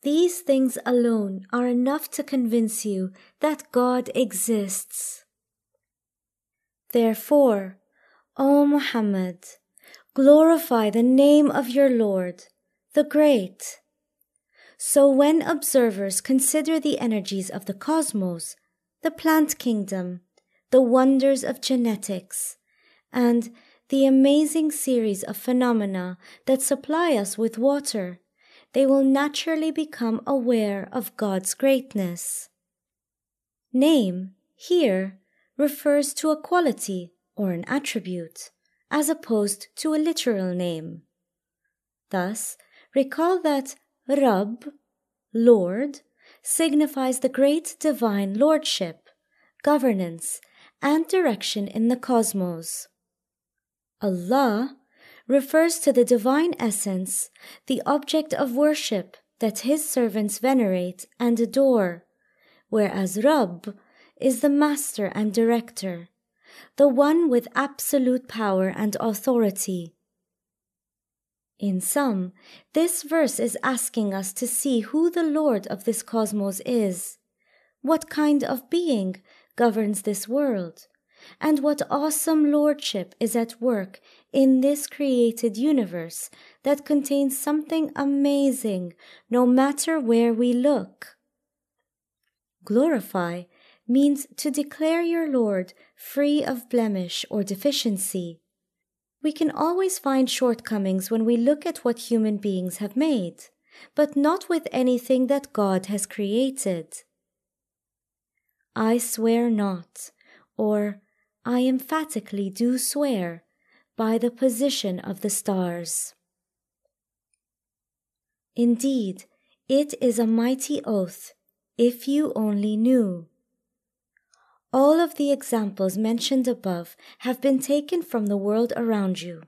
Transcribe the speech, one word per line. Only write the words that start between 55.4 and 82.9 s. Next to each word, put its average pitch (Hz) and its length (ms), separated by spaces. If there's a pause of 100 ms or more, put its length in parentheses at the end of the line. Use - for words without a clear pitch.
to 269 140
the 240 100
divine 254 560
essence, 196 720 (380)
the 262 180
object 302 480
of 247 220
worship 294 600 (240)
that 214 200
his 294 280
servants 214 520
venerate 190 640 (140)
and 233 200
adore, 226 640 (640)
whereas 196 540
Rabb 208 540 (420)
is 240 220
the 294 80
master 285 560
and 214 260
director, 226 800 (680)
the 277 100
one 294 420
with 240 260
absolute 262 720
power 196 480
and 208 240
authority. 202 920 (1700)
In 196 200
sum, 196 540 (400)
this 339 300
verse 302 360
is 226 220
asking 226 540
us 190 180
to 240 140
see 247 320
who 311 320
the 339 120
Lord 294 440
of 190 160
this 226 180
cosmos 202 640
is, 202 540 (640)
what 311 280
kind 294 340
of - 280
being 240 500 (340)
governs 214 460
this 202 260
world, 226 600 (520)
and 302 200
what 294 320
awesome 294 600
lordship 294 680